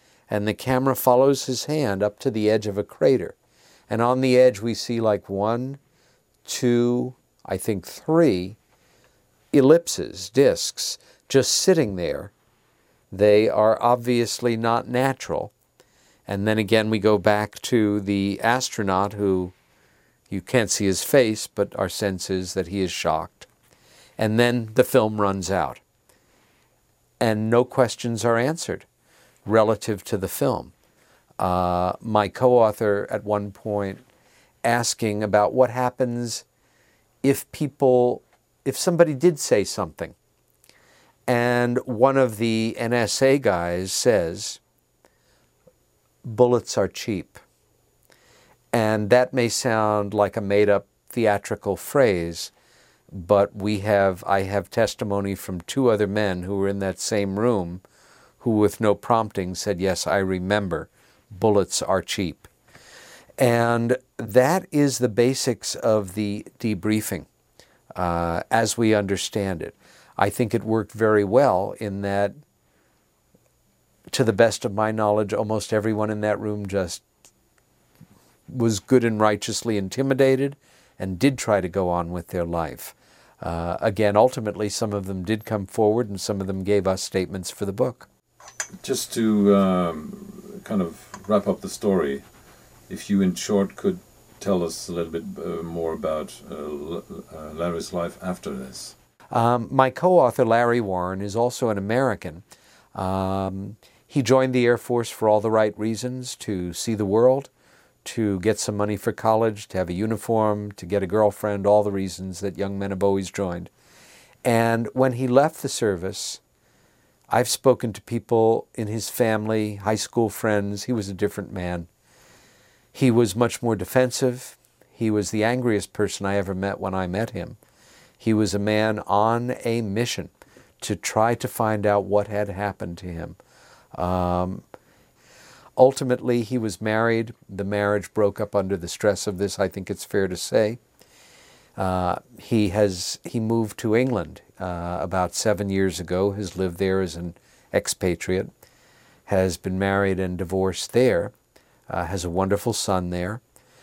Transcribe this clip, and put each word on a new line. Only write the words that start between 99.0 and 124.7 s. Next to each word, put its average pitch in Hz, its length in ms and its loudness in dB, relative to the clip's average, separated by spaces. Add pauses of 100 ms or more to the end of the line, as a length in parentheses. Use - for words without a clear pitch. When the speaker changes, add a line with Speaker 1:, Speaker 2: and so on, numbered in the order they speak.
Speaker 1:
Um, 120 400 0
my 131 200 2
co-author, 143 540 4
Larry 120 360 2
Warren, 92 400 -4
is 101 140 -8
also 117 340 -2
an 104 100 0
American. 101 640 -2 (520)
Um, 95 800 -4 (300)
he 139 160 -2
joined 131 320 4
the 123 120 2
Air 120 120 4
Force 120 320 -4
for - 180 0
all 107 120 6
the 110 100 -2
right 110 280 2
reasons, 123 580 -6
to 90 360 -6
see - 220 -6
the 104 100 -2
world, 123 460 4 (540)
to 101 360 -2
get 104 200 0
some 104 160 -4
money 104 200 -2
for 107 160 -4
college, 110 560 0
to 95 100 -8
have 90 100 -2
a 90 40 -4
uniform, 107 800 -2
to - 140 -16
get 98 160 0
a 92 60 -4
girlfriend, 104 580 0
all 104 160 6
the 101 80 -2
reasons 95 500 -6
that 95 160 -6
young 98 220 -6
men 98 120 -6
have 95 120 -4
always 98 280 2
joined. 87 380 -6 (760)
And 117 480 2
when 127 220 2
he 127 120 -4
left 139 340 4
the - 80 -4
service, 95 720 -4 (880)
I've 120 200 2
spoken 120 440 2
to - 100 -14
people 113 720 0
in 110 120 -6
his 107 240 -6
family, 107 640 0
high 110 200 -2
school 113 320 0
friends. 101 560 -2
He 127 80 -4
was 104 160 -4
a 101 60 -8
different 101 380 -4
man. 90 360 -6 (1040)
He 131 180 2
was 113 240 4
much 117 260 0
more 117 140 0
defensive. 127 800 -2 (360)